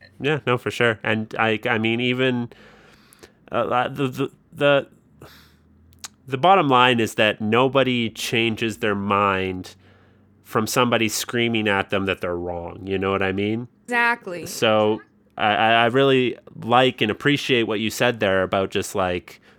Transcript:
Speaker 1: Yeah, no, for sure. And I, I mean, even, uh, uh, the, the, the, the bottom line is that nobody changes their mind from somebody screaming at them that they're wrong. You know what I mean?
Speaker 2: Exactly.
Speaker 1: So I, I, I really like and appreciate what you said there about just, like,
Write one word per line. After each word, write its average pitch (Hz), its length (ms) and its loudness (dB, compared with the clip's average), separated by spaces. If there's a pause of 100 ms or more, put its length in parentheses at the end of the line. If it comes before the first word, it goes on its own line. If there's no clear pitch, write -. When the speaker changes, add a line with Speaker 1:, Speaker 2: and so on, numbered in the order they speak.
(200)
Speaker 1:
Yeah, 139 260 -2
no, 123 120 0
for 110 120 -4
sure. 117 320 0
And 110 360 -2
I, 110 200 2 (100)
I 120 100 2
mean, 113 220 0
even, 123 500 -2 (1000)
uh, - 60 -6
uh, 120 320 0
the, 135 180 -4
the, 131 240 -4 (220)
the, 143 360 0 (1400)
the 131 120 -6
bottom 175 300 4
line 123 320 4
is 107 140 -2
that 107 260 0
nobody 123 720 2
changes 113 680 -4
their 107 160 -2
mind 98 800 -2 (720)
from 110 220 -2
somebody 117 420 2
screaming 117 600 -2
at 98 220 0
them 98 160 -2
that 92 140 -2
they're 87 160 -4
wrong. 87 500 -8
You 95 100 -2
know 95 140 -2
what 95 120 0
I 95 100 0
mean? 107 340 -4 (180)
Speaker 2:
Exactly. 233 640 -4
Speaker 1:
So 107 560 2 (340)
I, 104 180 2
I, 110 180 2
I 117 140 4
really 127 500 2 (260)
like 123 380 2
and 110 100 2
appreciate 131 540 0
what 110 160 -2
you 110 100 -2
said 120 300 -2
there 95 240 2
about 95 260 -2
just, - 240 -6
like, 90 460 -4 (180)